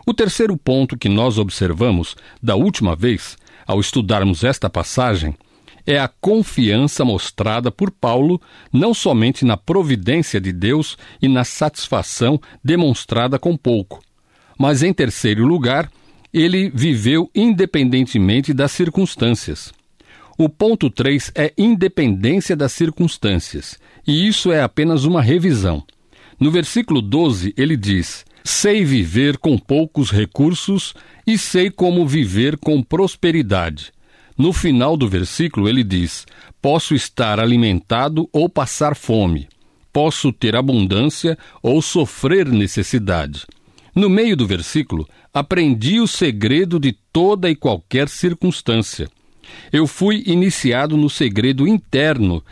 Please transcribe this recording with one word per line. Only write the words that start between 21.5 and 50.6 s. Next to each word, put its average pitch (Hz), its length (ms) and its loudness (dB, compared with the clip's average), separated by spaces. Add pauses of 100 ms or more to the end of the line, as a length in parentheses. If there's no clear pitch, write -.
independência 175 1000 0
das 143 160 -2
circunstâncias, - 1080 -2 (300)
e 160 200 2
isso 196 240 0
é 151 120 2
apenas 151 400 0
uma 165 180 2
revisão. 113 600 0 (560)
No 143 100 4
versículo 175 500 0
doze, 104 560 0
ele 143 220 0
diz: 98 480 -2 (180)
"Sei 208 400 0
viver 131 540 2
com 151 180 2
poucos 147 540 0
recursos 151 840 0 (320)
e 220 100 2
sei 185 320 0
como 175 380 0
viver 131 500 0
com 151 240 0
prosperidade." 107 1120 -2 (440)
No 160 160 2
final 147 460 2
do 127 100 0
versículo, 98 600 -2
ele 123 140 2
diz: 92 420 -4 (340)
"Posso 156 360 0
estar 110 440 -2
alimentado 120 920 0
ou 165 160 2
passar 147 460 -2
fome. 87 520 0 (460)
Posso 147 400 0
ter 110 220 -2
abundância 131 840 0 (240)
ou 147 220 2
sofrer 160 640 0
necessidade." 95 1000 -2 (500)
No 196 140 4
meio 214 260 2
do 120 120 0
versículo, 90 600 -4 (240)
"Aprendi 143 680 0
o 226 80 2
segredo 156 720 0
de 135 180 0 (160)
toda 185 340 2
e 160 80 2
qualquer 131 540 -2
circunstância." 123 1000 -2 (600)
Eu 151 160 2
fui 202 420 0
iniciado 156 680 0